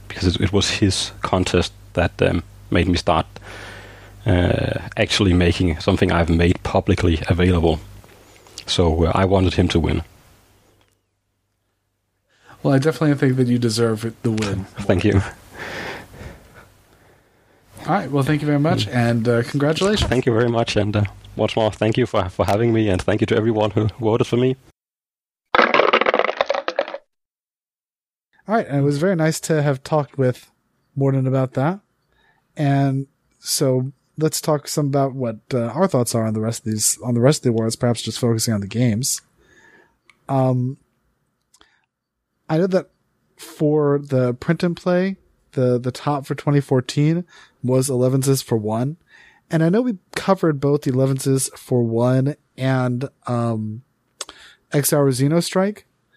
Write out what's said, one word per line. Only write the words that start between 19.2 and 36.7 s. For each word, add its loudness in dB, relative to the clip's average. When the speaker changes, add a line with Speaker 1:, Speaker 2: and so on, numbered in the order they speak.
Speaker 2:
uh, 2
congratulations. 0
Speaker 1:
Thank 0
you 2
very 2
much, 0
and, 0
uh, 2
once 0
more, 2
thank 0
you 2
for, -2
for -2
having 2
me, 2
and 2
thank 0
you 2
to 2
everyone 2
who 0
voted 2
for -2
me. 0
Speaker 2:
All 0
right, 0
and 0
it 2
was 2
very 2
nice 0
to 0
have 0
talked -2
with -2
Morten 0
about 0
that. -2
And 0
so -2
let's -2
talk -2
some -2
about 0
what, -6
uh, 0
our 0
thoughts 0
are 0
on -2
the -2
rest -4
of -2